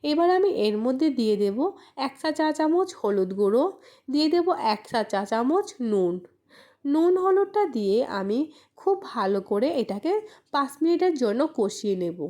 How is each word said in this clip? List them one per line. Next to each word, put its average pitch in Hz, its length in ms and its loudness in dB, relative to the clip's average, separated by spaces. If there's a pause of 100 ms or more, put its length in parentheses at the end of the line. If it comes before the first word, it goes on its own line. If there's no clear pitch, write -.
এবার 302 260 2
আমি 370 260 4
এর 208 220 0
মধ্যে 262 320 0
দিয়ে 226 260 0
দেব 202 220 0 (380)
এক 269 220 -6
চা 311 120 -4
চা 311 220 0
চামচ 320 420 0
হলুদ 196 380 0
গুঁড়ো, 208 320 2 (460)
দিয়ে 294 180 2
দেব 339 180 2 (180)
এক 214 240 0
চা 233 160 -2
চা 202 200 -4
চামচ 254 420 0 (140)
নুন। 196 340 0 (720)
নুন 320 320 2
হলুদটা 381 500 2
দিয়ে 214 300 0 (100)
আমি 196 320 -2 (380)
খুব 392 280 0
ভালো 202 360 -2
করে 208 280 0
এটাকে 285 440 -2 (380)
পাঁচ 277 300 -2
মিনিটের 339 340 2
জন্য 240 260 0 (140)
কষিয়ে 208 420 -2
নেব। 175 340 -6